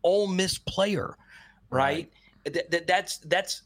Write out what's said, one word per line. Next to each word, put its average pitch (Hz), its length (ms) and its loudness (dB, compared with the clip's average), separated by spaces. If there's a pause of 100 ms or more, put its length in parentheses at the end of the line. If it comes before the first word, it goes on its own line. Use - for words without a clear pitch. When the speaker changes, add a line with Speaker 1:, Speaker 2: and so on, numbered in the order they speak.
Speaker 1:
Ole 196 240 4
Miss 185 300 -2
player, - 600 -2 (520)
right? 139 400 0 (360)
Speaker 2:
Right. 143 80 -6
Speaker 1:
Th-, 165 180 -2
th-, 165 160 0
that's, 180 300 0
that's, 175 480 -2